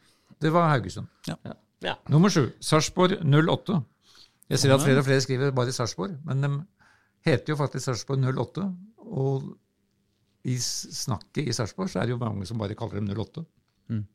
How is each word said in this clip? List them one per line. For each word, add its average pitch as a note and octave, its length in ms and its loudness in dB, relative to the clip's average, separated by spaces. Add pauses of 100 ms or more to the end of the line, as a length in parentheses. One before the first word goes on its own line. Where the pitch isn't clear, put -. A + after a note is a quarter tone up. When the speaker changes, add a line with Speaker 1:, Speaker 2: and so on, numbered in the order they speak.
(400)
Speaker 1:
Det D#3 120 2
var E3+ 180 6
Haugesund. - 380 -2 (180)
Speaker 2:
Ja. F3 180 -6
Speaker 3:
Ja. - 80 -10 (300)
Speaker 4:
Ja. - 120 -4 (140)
Speaker 1:
Nummer D#3+ 220 6
sju, C#3 300 2
Sarpsborg F3+ 640 2
null D3+ 240 6
åtte. D#3+ 360 0 (640)
Jeg C#3 100 0
ser C3+ 140 6
at C3+ 80 6
Speaker 2:
Ja. C#3+ 60 0
Speaker 1:
flere C3+ 120 6
og C#3 60 2
flere C3+ 160 4
skriver C3 340 0
bare B2+ 180 0
Sarpsborg, D#3 520 -6
men C3+ 160 -2
de C#3+ 260 -2 (600)
heter D3 220 2
jo D3+ 80 -2
faktisk C#3+ 280 -4
Sarpsborg C3+ 360 -4
null C3 180 0
åtte, F3+ 360 -6 (240)
og C#3 580 -4 (880)
i B2+ 100 -2
s-, - 320 -6 (200)
snakket C3+ 420 -4
i A#2 40 -2
Sarpsborg F#3 380 -4
så F#3 100 -4
er A#2 60 0
det A#2+ 80 -2
jo A#2+ 40 -6
mange G#2 280 -4
som A2+ 120 -8
bare G#2 160 -4
kaller G2+ 200 -8
dem G#2 120 -4
null G2+ 200 -4
åtte. - 180 -14 (460)
Speaker 2:
Mm. G#2+ 240 -4